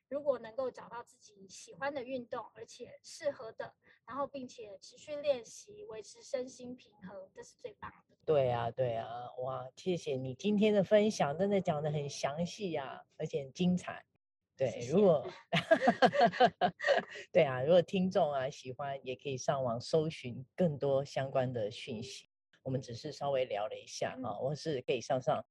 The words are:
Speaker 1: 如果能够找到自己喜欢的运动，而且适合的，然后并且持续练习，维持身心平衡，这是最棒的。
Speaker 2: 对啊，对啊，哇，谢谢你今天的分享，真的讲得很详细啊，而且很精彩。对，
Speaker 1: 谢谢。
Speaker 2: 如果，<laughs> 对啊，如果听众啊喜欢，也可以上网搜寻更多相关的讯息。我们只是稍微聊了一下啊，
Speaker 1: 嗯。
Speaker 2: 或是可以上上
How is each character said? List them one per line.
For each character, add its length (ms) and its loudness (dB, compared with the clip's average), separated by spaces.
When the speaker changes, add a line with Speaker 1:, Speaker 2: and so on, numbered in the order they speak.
Speaker 1:
如 140 -4
果 160 2
能 180 -16
够 140 -4
找 180 -14
到 140 -12
自 160 -20
己 280 -20
喜 280 -20
欢 180 -4
的 100 -6
运 240 -6
动， 160 -8
而 100 -14
且 380 -18
适 280 -6
合 220 -8
的， 220 -12
然 100 -12
后 100 -4
并 220 -10
且 320 -16
持 160 -20
续 200 -12
练 280 0
习， 400 -18
维 180 -12
持 200 -20
身 260 -6
心 260 -14
平 160 -20
衡， 280 -16
这 80 -18
是 180 -20
最 180 -12
棒 120 -14
的。 340 -20
Speaker 2:
对 260 4
啊， 200 0
对 240 0
啊， 360 -8
哇， 360 -6
谢 180 -2
谢 220 -4
你 180 -6
今 220 0
天 160 6
的 100 6
分 280 6
享， 260 0
真 140 0
的 100 4
讲 220 0
得 100 -2
很 160 -2
详 380 -4
细 280 -6
啊， 280 -6
而 80 -4
且 160 -4
很 100 -12
精 240 4
彩。 260 -6
对， 140 2
Speaker 1:
谢 100 -6
谢。 120 -4
Speaker 2:
如 100 6
果， 260 6
<laughs> 1200 4
对 140 8
啊， 180 0
如 60 0
果 140 10
听 280 0
众 220 4
啊 160 0
喜 240 -10
欢， 320 -6
也 100 -6
可 140 -10
以 80 -2
上 260 0
网 160 0
搜 300 0
寻 360 -8
更 220 2
多 260 2
相 260 -4
关 220 0
的 180 -2
讯 320 -8
息。 240 -14
我 80 -6
们 100 0
只 140 -10
是 180 -8
稍 180 -4
微 140 2
聊 240 -2
了 80 -10
一 100 -14
下 260 -4
啊， 100 -4
Speaker 1:
嗯。 60 -6
Speaker 2:
或 160 -2
是 280 -4
可 100 -2
以 80 0
上 220 0
上 280 0